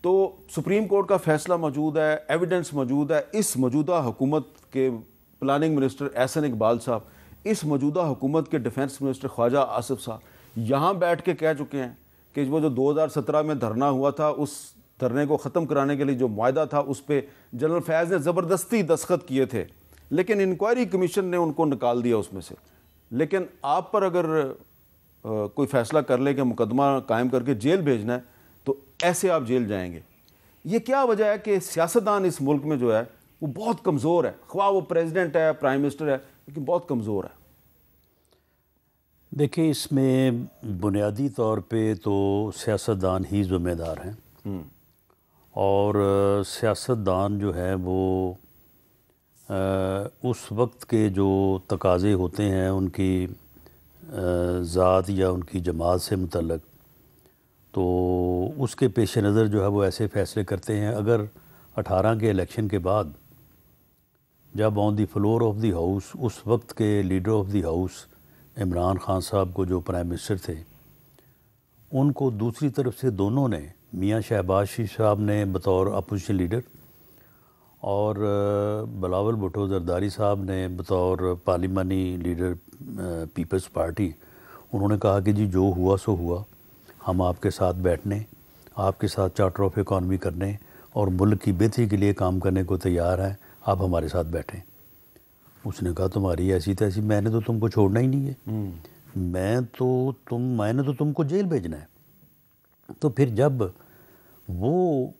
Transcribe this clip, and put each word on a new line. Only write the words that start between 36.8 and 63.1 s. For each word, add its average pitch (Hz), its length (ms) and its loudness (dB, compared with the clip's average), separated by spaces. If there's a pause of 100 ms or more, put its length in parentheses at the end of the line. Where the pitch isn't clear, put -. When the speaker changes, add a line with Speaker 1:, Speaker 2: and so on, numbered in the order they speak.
Speaker 1:
कमज़ोर 107 360 -2
है? - 60 -16 (2000)
Speaker 2:
देखिए, 147 360 2
इसमें 131 800 2 (180)
बुनियादी 104 640 0
तौर 110 300 0
पे 110 360 -2
तो 101 600 0
सियासतदान 95 720 0
ही 101 180 0
ज़िम्मेदार 85 560 -2
हैं। 104 180 -12 (280)
Speaker 1:
हम्म। 95 180 -8 (920)
Speaker 2:
और, 101 420 2
अ, 98 460 4
सियासतदान 101 960 0
जो 101 120 -2
है, 90 240 -2
वो, 92 600 0 (1120)
अ, 95 560 -2 (180)
उस - 260 -4
वक्त 110 320 -2
के 107 260 2
जो 98 600 2
तकाज़े 95 440 2
होते 92 300 0
हैं 95 260 0
उनकी, 92 560 0
अ, 92 100 -10 (1300)
ज़ात 90 480 4
या 95 220 2
उनकी 90 300 -4
जमात 85 380 0
से - 160 -2
मुतल्लक, 85 440 -2 (1120)
तो 90 880 0
उसके 131 280 0
पेश 113 300 2
नज़र 107 300 4
जो 104 140 2
है, 95 60 2
वो 101 180 2
ऐसे 98 220 0
फ़ैसले 98 360 -2
करते 101 300 -4
हैं। 104 200 -2
अगर 107 340 0 (500)
अठारह 104 420 2
के 110 100 2
इलेक्शन 104 380 -2
के 98 100 -2
बाद 90 360 0 (1400)